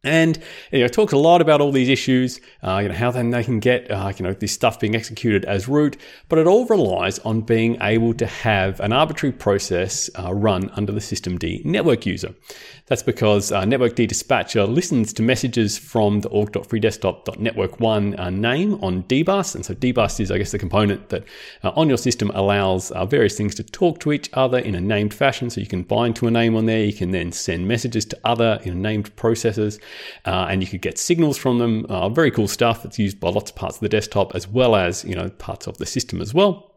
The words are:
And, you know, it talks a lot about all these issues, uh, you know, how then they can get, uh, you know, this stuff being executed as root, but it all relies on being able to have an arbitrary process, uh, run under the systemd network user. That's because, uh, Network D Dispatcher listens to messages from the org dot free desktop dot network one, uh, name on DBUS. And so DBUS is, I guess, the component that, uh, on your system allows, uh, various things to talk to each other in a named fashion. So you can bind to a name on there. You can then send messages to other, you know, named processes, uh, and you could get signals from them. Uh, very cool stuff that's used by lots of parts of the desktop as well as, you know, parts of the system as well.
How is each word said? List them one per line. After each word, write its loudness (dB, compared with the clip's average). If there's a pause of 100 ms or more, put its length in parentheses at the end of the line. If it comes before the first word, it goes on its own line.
And, 2 (300)
you 2
know, 6
it -2
talks 2
a 4
lot 8
about 6
all 4
these 4
issues, 2 (240)
uh, 0
you 0
know, -4
how 0
then -2
they -2
can -2
get, 0
uh, -4
you -8
know, -2
this -4
stuff 0
being 0
executed 0
as -2
root, 2 (320)
but 4
it 6
all 6
relies 2
on -2
being 2
able 2
to -2
have 0
an 0
arbitrary 0
process, -2
uh, -6
run 0
under -2
the -4
systemd -6
network 0
user. -4 (520)
That's -2
because, 2
uh, 0
Network 2
D 2
Dispatcher 0
listens 0
to -4
messages 0
from 0
the -6
org -2
dot -4
free -4
desktop -2
dot -8
network -4
one, 0
uh, -6
name 0
on -2
DBUS. 0
And -10
so -8
DBUS 0
is, -2
I 0
guess, -4
the -6
component 0
that, -6 (380)
uh, -2
on 4
your 4
system -2
allows, 0
uh, -4
various 2
things -2
to -10
talk 0
to 0
each -4
other 2
in -2
a -4
named 0
fashion. -2
So -6
you -6
can -4
bind 0
to 0
a 2
name 4
on 2
there. 2
You 0
can -4
then -2
send -4
messages -2
to -12
other, 0
you -6
know, -6
named -4
processes, 0 (480)
uh, -2
and 0
you -4
could -10
get -6
signals 2
from 0
them. 0
Uh, -2
very 4
cool 0
stuff 0
that's -12
used -2
by -2
lots -2
of -20
parts -8
of -12
the -2
desktop 0
as -6
well 2
as, 0
you -6
know, -6
parts -12
of -12
the -8
system -6
as -8
well. 2 (120)